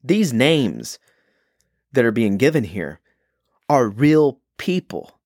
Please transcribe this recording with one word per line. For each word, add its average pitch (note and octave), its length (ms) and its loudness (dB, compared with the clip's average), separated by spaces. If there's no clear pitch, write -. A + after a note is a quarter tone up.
These F3 300 0
names A2+ 640 0
that B2+ 140 2
are A2+ 60 0
being G#2 260 0
given C#3+ 260 0
here F2 360 -10
are C3 180 2
real C#3+ 540 2
people - 680 -8